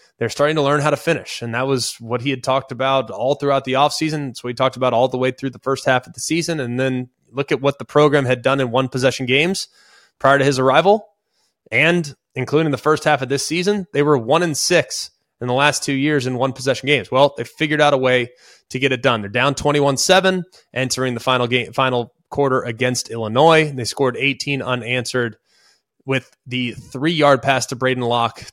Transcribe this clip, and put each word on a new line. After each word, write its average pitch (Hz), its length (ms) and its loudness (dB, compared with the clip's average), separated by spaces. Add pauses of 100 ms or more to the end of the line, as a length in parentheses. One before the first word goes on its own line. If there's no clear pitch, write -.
(180)
They're 117 100 -2
starting 151 280 0
to 147 60 2
learn 143 200 2
how 151 80 0
to 143 60 2
finish, - 440 -4
and 117 140 -6
that 127 120 -2
was 131 340 -2
what 117 200 -6
he 131 80 -6
had 131 160 -4
talked 131 280 -2
about 131 380 -2
all 120 260 -2
throughout 139 280 0
the 127 100 -2
offseason. 147 560 0
It's - 140 -14
what 123 60 -6
he 123 40 -8
talked 131 220 0
about 127 160 0
all 123 160 2
the 127 80 -6
way 127 140 0
through 131 200 -8
the - 100 -14
first 135 260 -4
half 127 200 2
of - 60 -18
the - 80 -16
season, 165 400 -4
and 120 180 -4
then 127 300 -2 (220)
look 143 220 -6
at 131 100 -8
what 139 160 -2
the - 80 -14
program 147 400 4
had 123 160 -2
done 135 180 2
in 127 100 -2
one-possession 127 540 2
games 147 440 0 (500)
prior 139 200 4
to 135 60 2
his 135 140 2
arrival, 165 500 4 (640)
and 151 440 2 (200)
including 143 380 0
the 131 60 -2
first 151 260 0
half 147 180 2
of 127 80 -6
this 139 160 -2
season, 180 480 -2
they 143 80 2
were 147 160 4
one 135 240 0
and 165 140 -2
six - 540 -2 (300)
in 123 60 -6
the 123 80 -2
last 139 280 2
two 139 120 -2
years 139 320 0
in 127 100 -2
one-possession 131 520 -2
games. 131 220 0
Well, 139 280 4
they 117 60 -6
figured 151 360 -2
out 147 140 4
a 135 40 2
way 127 340 0 (360)
to 131 100 -8
get 131 140 0
it 117 100 -4
done. 117 200 2
They're 101 80 -8
down 127 240 0
twenty-one 143 420 0
seven 185 480 2 (300)
entering 127 400 -2
the 117 60 -6
final 123 260 0
game, 120 260 -2
final 127 400 -2 (160)
quarter 131 320 0
against 123 500 -4
Illinois. 143 600 2
They 127 140 -6
scored 123 340 -2
eighteen 135 420 -4
unanswered 120 760 -4 (680)
with 131 300 -6 (120)
the 123 260 -4
three-yard 143 720 0
pass 131 240 0
to 131 100 -8
Braden 127 260 -2
Locke 117 400 -2 (100)